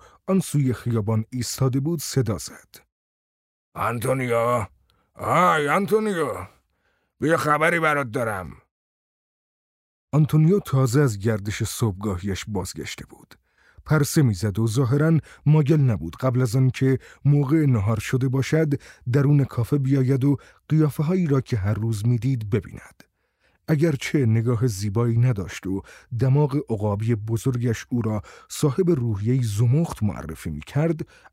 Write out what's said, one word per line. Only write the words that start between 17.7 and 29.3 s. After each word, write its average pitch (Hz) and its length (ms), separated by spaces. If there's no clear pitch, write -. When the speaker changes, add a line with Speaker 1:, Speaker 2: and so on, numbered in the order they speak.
Speaker 1:
شده 131 280
باشد 143 460
درون 139 320
کافه 127 340
بیاید 131 460
و 143 140
قیافه‌هایی 156 580
را 139 140
که - 160
هر 101 160
روز 107 340
می‌دید 120 420
ببیند. - 540
اگرچه 151 560
نگاه 113 420
زیبایی 110 500
نداشت 98 500
و 95 140
دماغ 135 380
عقابی 107 460
بزرگش 113 720
او 123 120
را 107 200
صاحب 160 400
روحیه‌ای 120 540